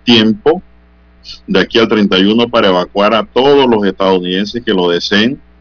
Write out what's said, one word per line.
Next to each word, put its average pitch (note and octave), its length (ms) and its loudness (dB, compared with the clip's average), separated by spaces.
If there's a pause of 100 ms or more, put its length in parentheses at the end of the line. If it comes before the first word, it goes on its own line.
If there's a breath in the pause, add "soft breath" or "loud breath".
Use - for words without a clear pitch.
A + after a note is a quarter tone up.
tiempo A2 580 0 (840 loud breath)
de F#2+ 140 0
aquí F2+ 180 -2
al A2+ 100 2
treinta G2+ 300 0
y F#2+ 60 2
uno A#2 240 0
para A2+ 200 0
evacuar G2 460 0
a G#2+ 100 0
todos C3+ 440 2
los G#2+ 160 0
estadounidenses F#2+ 800 -2
que A2+ 80 -4
lo F2+ 160 0
deseen, G#2 520 -2 (200)